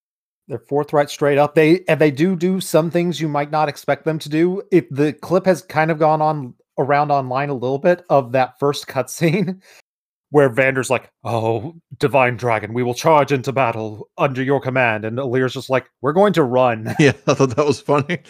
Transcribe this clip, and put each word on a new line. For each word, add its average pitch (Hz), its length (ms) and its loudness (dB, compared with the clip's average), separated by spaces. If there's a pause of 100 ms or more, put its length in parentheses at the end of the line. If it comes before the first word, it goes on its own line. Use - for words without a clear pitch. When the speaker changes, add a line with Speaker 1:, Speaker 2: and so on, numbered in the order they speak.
(480)
Speaker 1:
They're 131 120 -8
forthright, 147 500 -2
straight 143 280 0
up. 147 160 2
They, 165 340 4
and 147 140 2
they 156 80 6
do 160 260 0
do 185 240 -2
some 170 300 0
things 175 320 -2
you 160 60 -4
might 147 240 -4
not 151 180 0
expect 143 360 -6
them 160 140 -2
to 151 100 -12
do. 180 420 0
If 175 180 2
the 143 240 0
clip 185 320 -2
has 180 160 2
kind 156 300 -2
of 156 80 -4
gone 156 220 2
on 151 340 -4 (240)
around 143 320 2
online 135 380 -2
a 143 40 -4
little 131 240 -4
bit 175 320 0
of 135 220 2
that 127 260 -2
first 139 300 -2
cutscene 170 760 -2 (340)
<laughs> - 360 -20
where 139 180 6
Vander's 131 400 0
like, 120 220 -2 (120)
"Oh, 113 520 -4 (240)
Divine 127 360 2
Dragon, 110 380 -4
we 123 80 -4
will 120 140 -4
charge 147 360 2
into 135 200 -2
battle 110 640 -4
under 135 240 -2
your 135 180 0
command." 123 460 -2
And 113 140 -6
Alear's 127 340 -2
just 131 160 -12
like, 131 180 -2 (140)
"We're 143 120 -2
going 196 200 4
to 160 100 2
run." 117 520 0
<laughs> - 40 -2
Speaker 2:
Yeah, 143 140 6 (140)
I 147 80 2
thought 131 200 2
that 147 120 2
was 143 120 0
funny, 147 380 -2 (120)